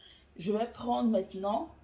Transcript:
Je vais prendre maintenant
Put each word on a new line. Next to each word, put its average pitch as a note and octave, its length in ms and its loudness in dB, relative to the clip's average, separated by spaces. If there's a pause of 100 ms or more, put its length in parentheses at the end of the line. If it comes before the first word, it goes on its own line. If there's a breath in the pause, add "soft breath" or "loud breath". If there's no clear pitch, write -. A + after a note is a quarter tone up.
(360 loud breath)
Je F3+ 160 -4
vais A3 160 0
prendre A#3+ 420 0
maintenant G3+ 760 0